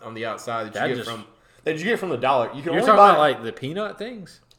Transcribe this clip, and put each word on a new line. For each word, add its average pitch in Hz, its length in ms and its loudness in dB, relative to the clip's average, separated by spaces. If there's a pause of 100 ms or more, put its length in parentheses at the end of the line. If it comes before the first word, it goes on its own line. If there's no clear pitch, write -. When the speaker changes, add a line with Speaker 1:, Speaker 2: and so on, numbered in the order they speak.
Speaker 1:
on 113 100 -14
the 113 120 -8
outside 113 420 -6
that 101 60 -16
Speaker 2:
That 117 160 -2
Speaker 1:
you 127 60 -4
get 117 100 -8
Speaker 2:
just 117 40 -10
Speaker 1:
from, 110 160 -12 (380)
that 156 140 -4
you 160 80 -8
get 226 120 0
from 190 120 -6
the 131 80 -4
dollar. 127 360 2
You 139 80 -12
can 135 40 -8
Speaker 2:
You're 165 80 -4
Speaker 1:
only 208 120 0
Speaker 2:
talking 214 120 6
Speaker 1:
buy 202 120 10
Speaker 2:
about, 160 100 4
like, 127 240 2
the 113 80 -8
peanut 175 460 -10
things? 214 440 -14 (180)